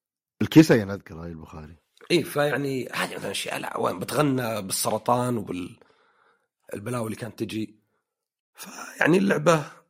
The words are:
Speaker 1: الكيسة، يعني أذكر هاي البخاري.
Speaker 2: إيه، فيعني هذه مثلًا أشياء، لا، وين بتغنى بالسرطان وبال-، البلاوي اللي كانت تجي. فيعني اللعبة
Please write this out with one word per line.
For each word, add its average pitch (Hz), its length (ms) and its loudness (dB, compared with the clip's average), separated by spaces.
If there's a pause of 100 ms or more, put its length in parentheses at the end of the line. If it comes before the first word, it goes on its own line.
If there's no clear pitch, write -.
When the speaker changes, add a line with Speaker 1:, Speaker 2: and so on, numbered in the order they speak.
(420)
Speaker 1:
الكيسة، 156 320 8
يعني 101 200 2
أذكر 82 200 -14
هاي 82 160 -12
البخاري. 78 460 -16 (340)
Speaker 2:
إيه، 170 140 2
فيعني 139 640 -2
هذه - 260 -6
مثلًا - 160 -8
أشياء، - 280 -6
لا، - 200 -8
وين 117 200 -2
بتغنى 120 640 0
بالسرطان 120 720 -2
وبال-، 90 420 -8 (960)
البلاوي 117 320 -6
اللي 107 100 -8
كانت 110 220 -10
تجي. 107 420 -8 (760)
فيعني - 640 0
اللعبة 160 540 2 (180)